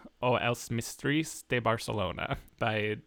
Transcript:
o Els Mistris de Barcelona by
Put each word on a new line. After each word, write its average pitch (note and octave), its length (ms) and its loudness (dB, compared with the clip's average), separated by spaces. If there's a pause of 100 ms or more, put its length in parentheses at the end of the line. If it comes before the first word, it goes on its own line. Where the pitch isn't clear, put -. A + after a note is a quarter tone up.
(200)
o B2 160 4
Els - 320 0
Mistris C#3+ 800 -2
de B2 120 2
Barcelona A2+ 800 0 (200)
by G#2+ 380 0 (100)